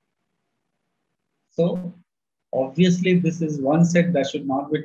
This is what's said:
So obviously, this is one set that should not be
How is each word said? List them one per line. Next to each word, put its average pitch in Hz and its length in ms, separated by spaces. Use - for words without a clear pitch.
So 175 420
obviously, 175 680
this 160 240
is 147 180
one 156 240
set 170 280
that 135 180
should 139 160
not 143 240
be 151 140